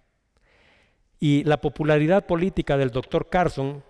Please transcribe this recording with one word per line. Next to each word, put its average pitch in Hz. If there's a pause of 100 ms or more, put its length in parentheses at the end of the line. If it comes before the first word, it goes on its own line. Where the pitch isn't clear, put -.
(1200)
Y 147
la 147
popularidad 151
política 170
del 135
doctor 135
Carson, 143